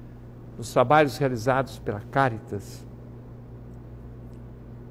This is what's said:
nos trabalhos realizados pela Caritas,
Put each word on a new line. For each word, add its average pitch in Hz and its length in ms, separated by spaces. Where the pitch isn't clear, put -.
nos 113 120
trabalhos 139 460
realizados 127 600
pela 104 220
Caritas, 113 840